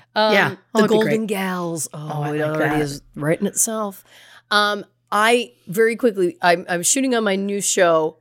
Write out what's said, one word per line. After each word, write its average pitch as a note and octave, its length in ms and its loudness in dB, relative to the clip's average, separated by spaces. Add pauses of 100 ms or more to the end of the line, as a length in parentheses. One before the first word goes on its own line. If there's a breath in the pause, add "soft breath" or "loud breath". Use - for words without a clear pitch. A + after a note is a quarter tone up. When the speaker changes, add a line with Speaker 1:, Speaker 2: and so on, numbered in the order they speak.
(140)
Speaker 1:
Um, G#3+ 200 2
Speaker 2:
Yeah. E3+ 220 2 (200)
Oh, A3+ 40 4
Speaker 1:
the G#3+ 60 6
Speaker 2:
it'd G3+ 60 2
be G#3+ 60 4
great. A3 140 0
Speaker 1:
Golden A3 160 0
Gals. F3+ 680 -4
Oh, D3+ 220 -10
Speaker 2:
Oh, D3 80 -4
I D3 120 -4
Speaker 1:
it D3+ 60 -4
Speaker 2:
like D3+ 80 -2
Speaker 1:
already D#3 260 -2
Speaker 2:
that. D3+ 60 0
Speaker 1:
is C#3+ 200 -6 (140)
writing D#3+ 320 -2
itself. G#3+ 560 -4 (480 loud breath)
Um, G#3 340 0 (260)
I, A3+ 420 2 (140)
very A3 280 0
quickly, G3 460 0
I'm, F3 280 2
I'm F3 140 -2
shooting C4 320 0
on A3+ 80 0
my G3 120 0
new G3+ 260 -4
show, E3 600 2